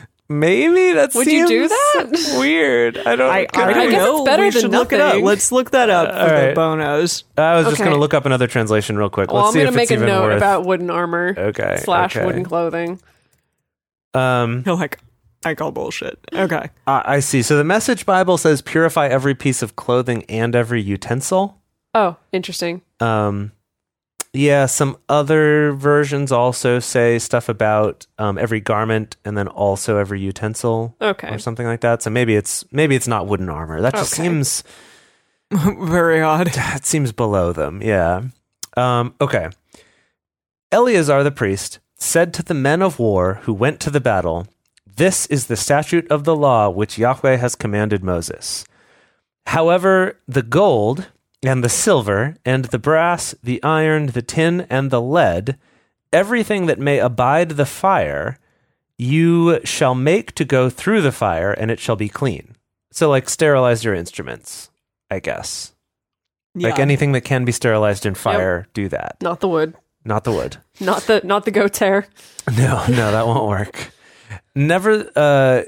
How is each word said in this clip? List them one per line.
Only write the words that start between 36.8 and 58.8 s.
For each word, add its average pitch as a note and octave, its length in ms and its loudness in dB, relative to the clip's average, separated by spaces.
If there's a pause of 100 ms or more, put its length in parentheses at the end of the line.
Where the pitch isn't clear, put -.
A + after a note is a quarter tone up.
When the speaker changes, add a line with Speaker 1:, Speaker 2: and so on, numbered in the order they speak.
Speaker 1:
seems C#3+ 280 -2
below G2+ 420 0
them. D#2+ 260 -6
Yeah. F#2+ 440 0 (520)
Um, B2 460 0
okay. G2 260 -2 (1200)
Eleazar F3+ 500 4
the C#3+ 80 0
priest G2 480 -4 (200)
said E3+ 360 0
to - 80 -6
the - 120 -6
men D3 280 0
of F#3+ 160 -2
war G2 460 0
who A2+ 100 -2
went B2 260 -2
to D#3+ 100 -6
the C#3+ 100 0
battle, F2 460 0 (500)
"This F#3 300 0
is C3+ 200 -2
the A#2+ 100 -2
statute D3+ 540 0
of D3 140 0
the E3 120 2
law B2 320 4
which G2 300 -4
Yahweh C3 380 2
has B2 180 -2
commanded G#2 500 -2
Moses. - 600 -6 (800)
However, F3+ 800 2
the B2+ 160 -2
gold C3 640 2 (360)
and C3 200 0
the A#2+ 60 0
silver A#2 760 0
and C3 220 0
the C3 120 -4
brass, D#3+ 640 0
the B2 200 -6
iron, D#3 440 0
the B2 160 -4
tin, E3+ 460 -2
and C3+ 220 -2
the B2 100 0
lead, B2 560 0 (560)
everything G3+ 540 0
that D3 140 0
may C#3 180 0
abide B2 520 0
the C#3+ 160 -2
fire, A2+ 720 -2 (600)